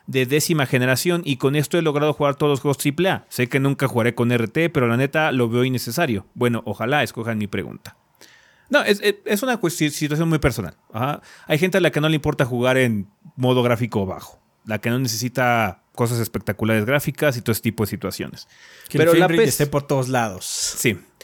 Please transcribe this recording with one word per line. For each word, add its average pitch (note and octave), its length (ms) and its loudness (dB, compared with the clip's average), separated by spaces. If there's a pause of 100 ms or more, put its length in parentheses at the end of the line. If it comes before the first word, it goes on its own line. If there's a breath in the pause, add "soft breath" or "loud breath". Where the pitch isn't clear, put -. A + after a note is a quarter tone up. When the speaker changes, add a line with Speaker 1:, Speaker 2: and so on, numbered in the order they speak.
Speaker 1:
de C3 220 0
décima D3 400 2
generación C3 580 0
y C3+ 120 -2
con C#3 180 0
esto D3+ 240 0
he - 20 2
logrado D3 320 2
jugar C#3+ 220 0
todos D3 160 2
los C#3 100 0
juegos C#3+ 160 0
triple D#3 320 0
A. B2+ 200 -4
Sé B2 200 -2
que C#3+ 100 0
nunca C#3 280 0
jugaré A2+ 260 0
con A#2+ 180 0
R A#2 160 0
T, E3 220 0
pero C3 180 0
la A#2 100 2
neta C#3+ 340 0
lo B2 180 0
veo A#2+ 140 2
innecesario. B2 720 -2
Bueno, A#2+ 300 0
ojalá A2+ 360 -2
escojan A2+ 380 -4
mi G#2 80 -4
pregunta". C#2 500 -8 (720 soft breath)
No, C#4+ 140 2
es, G3+ 200 2
es, G#3 120 2 (100)
es G#3 180 0
una B3+ 160 -2
cuesti-, D#3+ 320 0
situación D3+ 380 -2
muy D#3 100 2
personal. A#2 360 -2 (160)
Ajá. D3 300 -4 (260 loud breath)
Hay D3+ 120 2
gente F#3 180 2
a F#3 40 4
la D#3+ 100 4
que D3 100 0
no D#3 80 2
le D#3+ 60 2
importa D3 300 0
jugar B2 320 2
en A2+ 300 2 (280)
modo B2+ 260 2
gráfico A2+ 460 0
bajo, - 320 -12 (260)
la G#2+ 140 -4
que A#2 100 -4
no A#2+ 100 0
necesita A#2 840 0 (100)
cosas A#2+ 260 0
espectaculares G#2+ 680 -2
gráficas C#3+ 520 0
y A2+ 40 -8
todo A#2 100 -2
ese G#2+ 100 -2
tipo A2 220 -2
de G2+ 60 -2
situaciones. - 580 -8 (420 loud breath)
Speaker 2:
Que - 100 -2
Speaker 1:
Pero D#3+ 140 6
Speaker 2:
el E3 60 6
Speaker 1:
la F3+ 60 6
Speaker 2:
frame E3+ 120 2
rate - 80 4
Speaker 1:
pes C3+ 160 0
Speaker 2:
esté D3 60 2
por C#3 160 -2
todos C3 260 -2
lados. A#2 360 -2
Speaker 1:
Sí. - 520 -2 (260 loud breath)